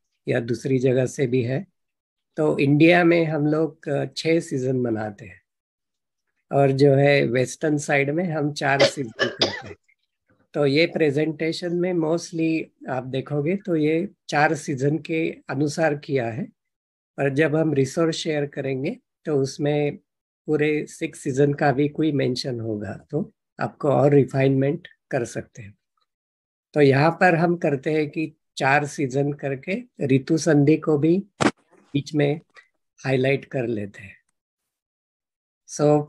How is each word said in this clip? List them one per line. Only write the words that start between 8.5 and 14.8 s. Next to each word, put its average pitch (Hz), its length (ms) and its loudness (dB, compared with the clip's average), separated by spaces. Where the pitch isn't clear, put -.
चार 139 300 0
सीजन - 460 -2
करते - 400 -8
हैं। - 80 -18
तो 147 120 0
ये 147 200 2
प्रेजेंटेशन 160 880 -2
में 180 160 -2
mostly 160 680 -2
आप 127 160 -4
देखोगे 143 520 -4
तो 180 200 -4
ये 160 320 0
चार 156 260 2
सीजन 143 440 -2